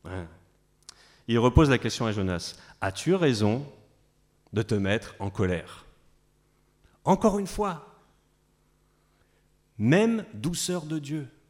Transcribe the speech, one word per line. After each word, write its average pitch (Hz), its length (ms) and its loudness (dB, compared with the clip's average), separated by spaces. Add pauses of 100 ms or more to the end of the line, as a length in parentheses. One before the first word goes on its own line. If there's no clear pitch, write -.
Ouais. 87 220 -10 (1000)
Il 117 100 2
repose 127 300 6
la 127 100 4
question - 280 -4
à 110 60 0
Jonas. 95 440 -4 (240)
As-tu 127 340 -2
raison 131 560 0 (840)
de 110 80 0
te 107 120 -2
mettre 101 440 -2
en 98 100 -6
colère ? 92 560 -4 (1200)
Encore 196 340 4
une 196 80 -4
fois, 180 560 -8 (1700)
même 202 560 2
douceur 165 540 -6
de 156 120 -6
Dieu. 143 300 -8 (220)